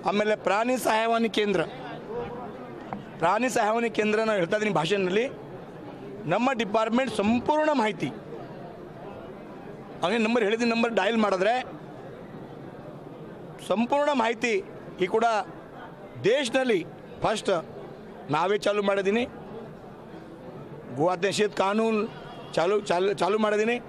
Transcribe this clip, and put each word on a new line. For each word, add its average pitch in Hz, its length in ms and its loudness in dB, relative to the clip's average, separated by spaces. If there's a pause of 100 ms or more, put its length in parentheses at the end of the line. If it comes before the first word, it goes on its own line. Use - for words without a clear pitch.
ಆಮೇಲೆ 208 280 4
ಪ್ರಾಣಿ 226 480 2
ಸಹಾಯವಾಣಿ 226 440 4
ಕೇಂದ್ರ, 202 340 2 (1600)
ಪ್ರಾಣಿ 214 260 2
ಸಹಾಯವಾಣಿ 233 420 2
ಕೇಂದ್ರ 214 280 2
ನಾನು 220 240 2
ಹೇಳ್ತಾ 175 140 2
ಇದ್ದೀನಿ 214 180 2
ಭಾಷಣದಲ್ಲಿ, 190 520 2 (1080)
ನಮ್ಮ 247 180 4
department 220 640 2
ಸಂಪೂರ್ಣ 269 560 4 (120)
ಮಾಹಿತಿ, 170 300 0 (1900)
ಅವನೇ 196 160 2
ನಂಬರ್ 226 260 4
ಹೇಳಿದ 226 180 2
ನಂಬರ್ 233 320 4
ಡಯಲ್ 202 220 4
ಮಾಡಿದ್ರೆ 202 380 4 (2250)
ಸಂಪೂರ್ಣ 277 440 4
ಮಾಹಿತಿ 226 520 2 (360)
ಈ 180 60 2
ಕೂಡ 220 180 2 (1000)
ದೇಶದಲ್ಲಿ 247 640 4 (360)
first 208 280 0 (800)
ನಾವೇ 180 280 2
ಚಾಲು 208 240 2
ಮಾಡಿದ್ದೀನಿ. 196 420 2 (1700)
ಗೋ 151 160 2
ಹತ್ಯೆ 185 180 0
ನಿಷೇಧ 202 200 2 (120)
ಕಾನೂನು 214 400 2 (520)
ಚಾಲು, 190 260 2
ಚಾಲು, 190 320 2
ಚಾಲು 202 260 2
ಮಾಡಿದ್ದೀನಿ. 214 380 2 (120)